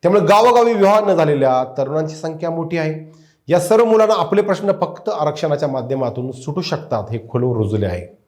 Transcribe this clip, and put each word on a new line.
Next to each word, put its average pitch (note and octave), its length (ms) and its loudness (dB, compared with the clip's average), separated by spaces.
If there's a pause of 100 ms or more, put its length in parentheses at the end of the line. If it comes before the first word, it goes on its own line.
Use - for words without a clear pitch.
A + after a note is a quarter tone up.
त्यामुळे F3+ 200 4
गावोगावी A#3 500 4
विवाह G3+ 400 4
न - 40 4
झालेल्या C3+ 480 2 (140)
तरुणांची D#3 360 -4
संख्या E3 360 -8
मोठी E3 260 -6
आहे. D#3 360 -6 (360)
या F3 120 4
सर्व A3 240 4
मुलांना A3 300 4
आपले G3 280 0
प्रश्न G3 380 0
फक्त - 280 -6
आरक्षणाच्या D3+ 600 -2
माध्यमातून C3 640 -4
सुटू C#3+ 300 -8
शकतात B2+ 520 -4
हे A2+ 60 -6 (100)
खोलवर B2 280 0
रुजले G#2 300 -2
आहे. F2+ 420 -8